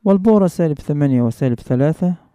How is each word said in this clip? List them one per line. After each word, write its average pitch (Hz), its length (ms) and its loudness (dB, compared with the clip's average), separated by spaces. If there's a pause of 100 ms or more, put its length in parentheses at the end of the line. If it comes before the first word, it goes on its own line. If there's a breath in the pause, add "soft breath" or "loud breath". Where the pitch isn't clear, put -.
والبورة 196 440 2
سالب 160 320 -2
ثمانية 143 420 0
وسالب 120 380 -2
ثلاثة 156 540 -2 (220)